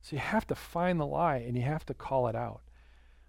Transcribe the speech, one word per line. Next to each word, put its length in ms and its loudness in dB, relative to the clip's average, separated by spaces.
So 160 -8
you 40 -2
have 280 0
to 80 -2
find 420 0
the 80 0
lie 300 2
and 200 -2
you 60 2
have 240 0
to 80 -6
call 320 0
it 80 0
out. 280 -4